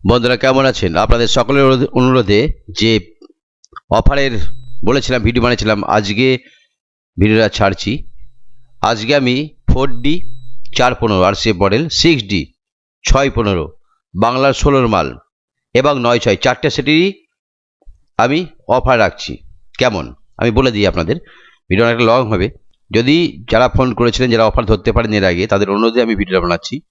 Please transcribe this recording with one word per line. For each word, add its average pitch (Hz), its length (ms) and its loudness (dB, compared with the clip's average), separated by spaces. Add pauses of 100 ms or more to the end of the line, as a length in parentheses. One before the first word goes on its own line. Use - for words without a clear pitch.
বন্ধুরা, 123 360 2
কেমন 135 280 2
আছেন? 110 320 -2
আপনাদের 113 300 2
সকলের 139 360 2
অনুরোধ-, 131 280 2
অনুরোধে 127 480 2 (380)
যে 110 140 2 (960)
অফারের 135 440 2 (520)
বলেছিলাম, 123 360 0
ভিডিও 117 220 0
বানিয়েছিলাম, 110 400 0
আজকে 104 440 0 (880)
ভিডিওটা 107 320 4
ছাড়ছি। 98 420 -2 (880)
আজকে 113 340 -2
আমি 127 200 0 (320)
ফোর 131 200 2 (140)
ডি 143 120 2 (640)
চার 127 200 2
পনেরো 101 280 0
আরসিএফ 101 320 0
মডেল, 98 340 0
সিক্স 156 340 0
ডি 98 180 -4 (640)
ছয় 139 260 2
পনেরো, 98 340 -2 (480)
বাংলার 127 400 0
ষোলোর 135 340 2
মাল 90 200 0 (680)
এবং 139 240 2
নয় 120 200 0
ছয়, 101 180 0
চারটে 131 320 -2
সেটেরই 151 380 0 (1120)
আমি 135 200 2 (280)
অফার 127 320 2
রাখছি। 90 340 -2 (440)
কেমন? 101 280 -2 (320)
আমি 117 140 -2
বলে 131 200 0
দিই 104 160 -2
আপনাদের, 90 300 -2 (480)
ভিডিও 104 200 2
অনেকটা 117 200 0
লং 120 240 4
হবে। 98 180 -2 (440)
যদি 123 240 2 (340)
যারা 117 200 2
ফোন 131 240 0
করেছিলেন, 120 380 0
যারা 113 140 2
অফার 117 200 0
ধরতে 107 260 0
পারেন 110 220 -2
এর 101 120 0
আগে, 90 220 0
তাদের 101 220 0
অনুরোধে 113 320 0
আমি 113 140 0
ভিডিওটা 92 280 -2
বানাচ্ছি। 90 320 -4 (160)